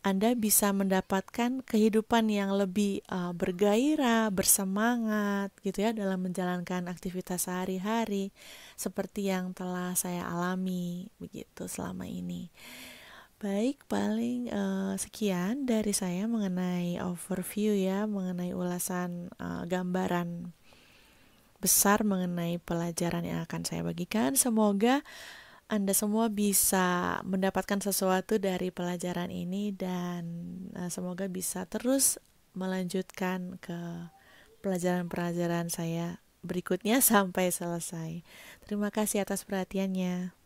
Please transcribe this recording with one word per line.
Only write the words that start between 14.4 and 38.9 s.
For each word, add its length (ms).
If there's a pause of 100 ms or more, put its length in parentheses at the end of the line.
eh, 480
sekian 720
dari 240
saya 400
mengenai 720
overview 720
ya, 320
mengenai 480
ulasan, 800
eh, 320
gambaran 880 (1080)
besar 400
mengenai 560
pelajaran 640
yang 240
akan 160
saya 240
bagikan. 480
Semoga 720 (640)
Anda 240
semua 340
bisa 920
mendapatkan 580
sesuatu 560
dari 380
pelajaran 560
ini 420
dan, 520 (500)
eh, 160
semoga 400
bisa 340
terus 540 (340)
melanjutkan 1080
ke 480 (500)
pelajaran-pelajaran 1120
saya 480 (240)
berikutnya 600
<laughs> 100
sampai 400
selesai. 680 (460)
Terima 260